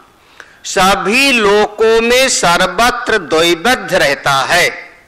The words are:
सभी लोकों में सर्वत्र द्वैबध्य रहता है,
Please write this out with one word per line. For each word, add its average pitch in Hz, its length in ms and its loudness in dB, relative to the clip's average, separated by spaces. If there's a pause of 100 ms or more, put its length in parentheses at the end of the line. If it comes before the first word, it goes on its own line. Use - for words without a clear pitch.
(640)
सभी 196 680 0
लोकों 220 680 2
में 247 280 2
सर्वत्र 185 880 0
द्वैबध्य 165 800 0
रहता 143 340 -2
है, 139 440 0 (320)